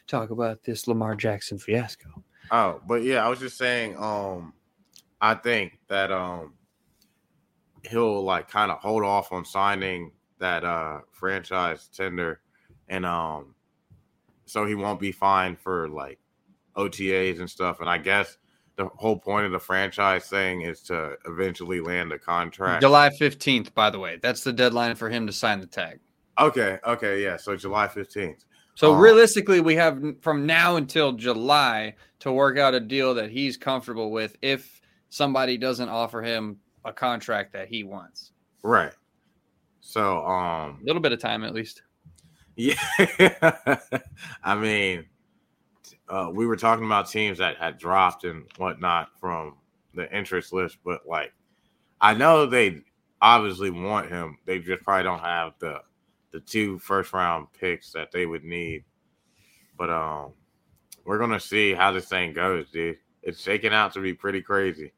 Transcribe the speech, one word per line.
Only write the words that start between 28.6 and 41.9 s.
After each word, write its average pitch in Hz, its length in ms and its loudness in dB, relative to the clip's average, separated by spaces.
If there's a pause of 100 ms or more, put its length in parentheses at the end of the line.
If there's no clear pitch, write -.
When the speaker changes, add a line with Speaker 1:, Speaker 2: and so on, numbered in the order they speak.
Speaker 1:
So 151 180 8
Speaker 2:
Um, 147 60 6
Speaker 1:
realistically, 214 600 10
we 160 140 4
have 156 280 2
n-, 151 160 -6
from 147 260 0
now 170 300 4
until 147 380 0
July 117 840 2 (240)
to 135 140 -4
work 135 240 4
out 139 160 4
a 127 80 2
deal 131 320 0
that 110 180 -4
he's 131 240 -4
comfortable 120 560 -6
with 110 300 -4
if 135 400 -4 (260)
somebody 131 500 0
doesn't 123 300 -4
offer 113 340 -4
him 110 380 -6 (240)
a 113 80 -12
contract 113 600 -4
that 95 160 -12
he 110 140 -8
wants. 98 500 -18 (300)
Speaker 2:
Right. 101 280 4 (880)
So, 95 460 0
um, 82 560 -4
Speaker 1:
A 104 40 -14
little 160 160 -2
bit 143 120 0
of 117 60 -4
time, 110 260 -6
at 110 80 -10
least. 113 300 -12 (720)